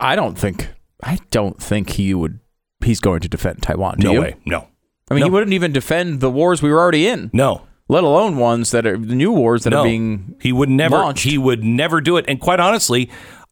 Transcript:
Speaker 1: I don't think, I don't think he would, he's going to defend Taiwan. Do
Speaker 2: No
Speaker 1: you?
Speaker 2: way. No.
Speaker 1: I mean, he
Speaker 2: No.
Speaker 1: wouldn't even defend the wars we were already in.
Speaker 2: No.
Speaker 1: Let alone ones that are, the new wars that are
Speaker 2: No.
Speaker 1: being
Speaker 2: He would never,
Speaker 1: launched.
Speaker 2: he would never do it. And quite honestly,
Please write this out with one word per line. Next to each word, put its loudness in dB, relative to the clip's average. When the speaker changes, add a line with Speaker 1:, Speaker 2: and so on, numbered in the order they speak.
Speaker 1:
I 0
don't -4
think, -4
I -4
don't -2
think -4
he 0
would, -4
he's 0
going 0
to -6
defend -6
Taiwan. -4
Do 2
Speaker 2:
No 2
Speaker 1:
you? 2
Speaker 2:
way. -4
No. -6
Speaker 1:
I 0
mean, 2
he 4
Speaker 2:
No. 0
Speaker 1:
wouldn't 2
even 0
defend -2
the 2
wars 2
we 2
were 4
already 2
in. -4
Speaker 2:
No. 2
Speaker 1:
Let 2
alone 2
ones 0
that 2
are, 0
the -4
new 2
wars 2
that 2
are 2
Speaker 2:
No. 2
Speaker 1:
being -4
Speaker 2:
He 0
would 0
never, 2
Speaker 1:
launched. -2
Speaker 2:
he 0
would 0
never 0
do 0
it. 0
And -2
quite 2
honestly, 0